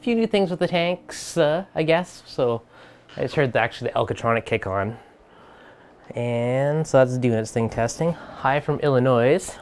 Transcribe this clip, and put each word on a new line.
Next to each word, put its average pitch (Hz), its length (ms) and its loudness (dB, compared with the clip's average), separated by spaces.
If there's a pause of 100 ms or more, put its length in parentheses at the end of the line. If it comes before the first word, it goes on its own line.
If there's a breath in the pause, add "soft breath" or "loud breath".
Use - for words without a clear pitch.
few 240 80 0
new 226 140 2
things 196 240 0
with 175 80 -4
the 175 80 2
tanks, 175 680 -4
uh, 160 380 2
I 160 80 0
guess. 160 460 0
So 120 340 0 (560 soft breath)
I - 40 -6
just 135 120 -4
heard 135 200 2
the, 120 60 2
actually 117 300 -2
the - 60 -4
Alcatronic 117 500 0
kick 110 220 -2
on. 98 320 -2 (1120 soft breath)
And 123 720 0
so 131 180 6
that's 127 140 2
doing 123 160 2
its 110 160 0
thing 113 220 0
testing. 120 400 -2
Hi - 480 -2
from 143 220 -2
Illinois. 131 680 4 (120)